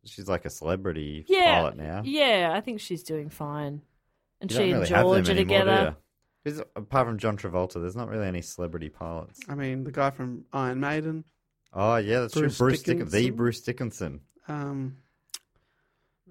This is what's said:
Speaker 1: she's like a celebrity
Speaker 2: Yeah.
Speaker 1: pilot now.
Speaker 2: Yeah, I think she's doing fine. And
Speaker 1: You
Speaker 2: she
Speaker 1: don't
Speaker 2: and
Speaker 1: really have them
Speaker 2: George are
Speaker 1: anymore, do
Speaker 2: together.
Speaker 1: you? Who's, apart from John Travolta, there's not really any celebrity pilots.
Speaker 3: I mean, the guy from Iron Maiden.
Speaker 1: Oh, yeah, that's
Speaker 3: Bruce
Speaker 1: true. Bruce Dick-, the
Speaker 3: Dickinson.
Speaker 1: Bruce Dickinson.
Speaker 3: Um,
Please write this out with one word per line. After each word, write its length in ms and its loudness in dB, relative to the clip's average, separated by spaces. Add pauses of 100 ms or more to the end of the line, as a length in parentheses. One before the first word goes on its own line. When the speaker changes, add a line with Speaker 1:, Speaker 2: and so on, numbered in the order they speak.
Speaker 1:
she's 240 -12
like 160 0
a 60 -6
celebrity 760 -4
Speaker 2:
Yeah. 320 6
Speaker 1:
pilot 180 0
now. 260 -6
Speaker 2:
Yeah, 500 4
I 60 0
think 220 -8
she's 200 -8
doing 280 -6
fine. 500 -6 (640)
And 80 -6
Speaker 1:
You 40 -2
Speaker 2:
she 100 4
Speaker 1:
don't 80 4
Speaker 2:
and 100 2
Speaker 1:
really 120 0
have 120 8
them 80 8 (100)
Speaker 2:
George 40 2
are 40 4
Speaker 1:
anymore, 280 4
do 40 4
Speaker 2:
together. 320 4 (480)
Speaker 1:
you? 80 -4
Who's, 80 -8 (160)
apart 300 2
from 100 -2
John 220 0
Travolta, 420 -2
there's 160 -6
not 140 -8
really 160 -2
any 160 -4
celebrity 480 -8
pilots. 580 -10
Speaker 3:
I 60 -6
mean, 300 -4
the 80 -8
guy 180 2
from 420 -8
Iron 280 -2
Maiden. 440 -2 (480)
Speaker 1:
Oh, 240 2
yeah, 240 2
that's 140 -4
Speaker 3:
Bruce 240 2
Speaker 1:
true. 100 6
Bruce 140 2
Dick-, 160 2
the 80 -4
Speaker 3:
Dickinson. 280 2
Speaker 1:
Bruce 280 0
Dickinson. 580 -6 (260)
Speaker 3:
Um, 500 -8 (1300)